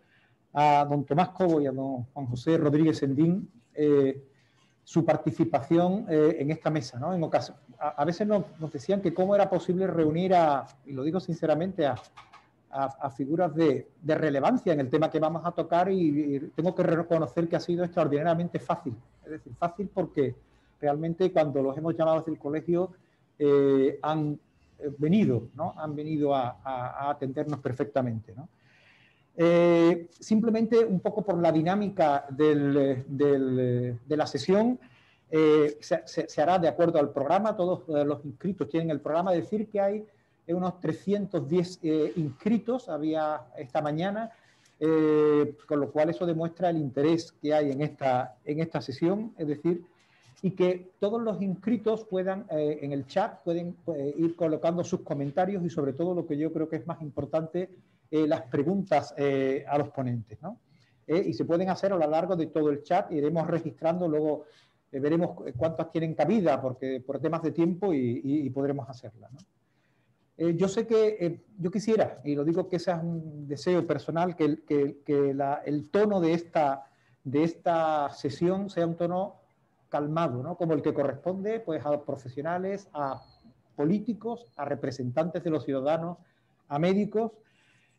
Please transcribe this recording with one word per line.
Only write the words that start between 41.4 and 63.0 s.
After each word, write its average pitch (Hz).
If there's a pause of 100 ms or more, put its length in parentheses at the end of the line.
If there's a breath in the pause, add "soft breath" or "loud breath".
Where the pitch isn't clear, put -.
diez, 175
eh, 156
inscritos, 214
había 156 (160)
esta 151
mañana, 190 (480 soft breath)
eh, 151 (100)
con 147
lo 139
cual 151
eso 170
demuestra 170
el 165
interés 151
que 147
hay 151
en 135
esta, 131
en 151
esta 160
sesión, 175
es 160
decir, 170 (560 soft breath)
y 180
que 180
todos 214
los 208
inscritos 220
puedan, 190
eh, 151
en 143
el 135
chat, 202
pueden, 175 (120)
eh, 143
ir 165
colocando 170
sus -
comentarios 170
y 165
sobre 139
todo 170
lo 175
que 147
yo 156
creo 160
que 160
es 127
más -
importante, 160 (420 soft breath)
eh, 156
las 160
preguntas, 156
eh, 139
a 143
los 135
ponentes, 120
¿no? 190 (480 soft breath)
Eh, 165
y 165
se -
pueden 170
hacer 190
a 190
lo 156
largo 170
de 160
todo 151
el 147
chat, -